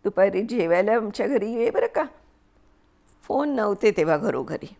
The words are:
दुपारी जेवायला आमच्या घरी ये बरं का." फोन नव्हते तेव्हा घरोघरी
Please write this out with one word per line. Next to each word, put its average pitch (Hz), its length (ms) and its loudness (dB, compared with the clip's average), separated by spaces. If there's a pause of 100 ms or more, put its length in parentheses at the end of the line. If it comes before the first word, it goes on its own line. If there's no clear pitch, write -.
दुपारी 196 380 2
जेवायला 202 520 2
आमच्या 220 320 -2
घरी 220 240 0
ये 233 200 0
बरं 466 160 0
का." 320 180 -2 (1160)
फोन 294 260 -2
नव्हते 214 420 2
तेव्हा 160 260 2
घरोघरी 156 640 -6